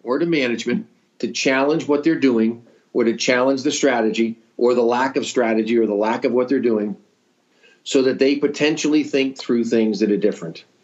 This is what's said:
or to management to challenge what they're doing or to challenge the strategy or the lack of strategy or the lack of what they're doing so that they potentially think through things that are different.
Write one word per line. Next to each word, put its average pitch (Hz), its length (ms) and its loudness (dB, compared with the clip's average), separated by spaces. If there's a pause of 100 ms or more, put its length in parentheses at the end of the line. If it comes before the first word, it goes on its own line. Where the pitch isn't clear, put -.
or 123 160 -2
to 165 60 0
management 127 600 -2 (320)
to 117 120 -4
challenge 139 560 0
what 143 180 0
they're 160 140 2
doing 117 460 0 (300)
or 123 100 2
to 113 120 0
challenge 131 460 0
the 147 80 -2
strategy 113 640 0 (200)
or 123 160 2
the 123 100 2
lack 123 340 0
of 117 100 -4
strategy 113 500 0
or 113 100 4
the 101 80 -2
lack 110 300 -2
of 123 80 0
what 127 160 0
they're 131 120 0
doing 107 360 0 (880)
so 135 180 2
that 127 160 0
they 139 180 2
potentially 151 680 0
think 135 320 -2
through 117 280 -2
things 110 360 0
that 107 100 2
are 101 60 2
different. 90 480 -4 (200)